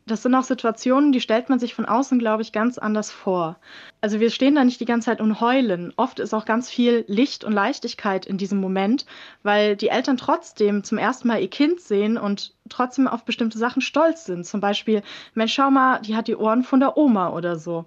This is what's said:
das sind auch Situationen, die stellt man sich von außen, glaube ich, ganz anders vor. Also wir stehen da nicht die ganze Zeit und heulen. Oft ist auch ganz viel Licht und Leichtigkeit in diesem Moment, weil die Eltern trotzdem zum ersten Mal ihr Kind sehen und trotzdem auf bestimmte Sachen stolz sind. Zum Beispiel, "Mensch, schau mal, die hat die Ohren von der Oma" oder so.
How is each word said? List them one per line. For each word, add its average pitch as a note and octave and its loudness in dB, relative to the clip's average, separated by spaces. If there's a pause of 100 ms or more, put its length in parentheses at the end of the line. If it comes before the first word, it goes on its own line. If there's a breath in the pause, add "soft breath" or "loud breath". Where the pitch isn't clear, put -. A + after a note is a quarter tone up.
das A3 -4
sind B3+ 2
auch C4 4
Situationen, B3+ 2
die B3+ 2
stellt A#3 0
man B3+ 2
sich A#3+ -4
von A3 -4
außen, B3+ 2
glaube A3 0
ich, A3 -10
ganz A#3 -2
anders G#3+ -4
vor. F3 -4 (460 loud breath)
Also G#3+ 0
wir A#3 4
stehen C4 2
da C#4+ 4
nicht B3 2
die A#3 -6
ganze A#3 0
Zeit A3 -2
und G#3+ 0
heulen. A#3 0
Oft B3 -2
ist G#3 -4
auch G#3+ -2
ganz A#3 -2
viel A#3+ 2
Licht G#3+ 0
und A3 -2
Leichtigkeit G3+ -2
in G3 -6
diesem G3 -2
Moment, F#3+ 0 (360 loud breath)
weil G#3 2
die G#3 -2
Eltern B3+ 0
trotzdem G#3 -2
zum A3 -4
ersten A#3 -2
Mal A3+ 0
ihr F#3+ -2
Kind D#4+ 0
sehen G#3+ 0
und G3+ -6 (160)
trotzdem B3 0
auf - -6
bestimmte A3+ -4
Sachen B3 -2
stolz D#4+ 0
sind. F3 -8
Zum G3+ -4
Beispiel, G3+ 0 (320 loud breath)
"Mensch, A3 -2
schau C#4 2
mal, C4 4
die A3 -6
hat A3+ -4
die A3+ -2
Ohren A3+ 0
von C4 2
der C#4 0
Oma" G#3+ 4
oder E3+ -4
so. E3 -8